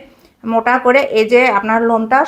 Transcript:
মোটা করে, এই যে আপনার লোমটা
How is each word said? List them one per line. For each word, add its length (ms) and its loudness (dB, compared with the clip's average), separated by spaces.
মোটা 340 0
করে, 220 2
এই 280 -2
যে 180 2
আপনার 360 -2
লোমটা 460 0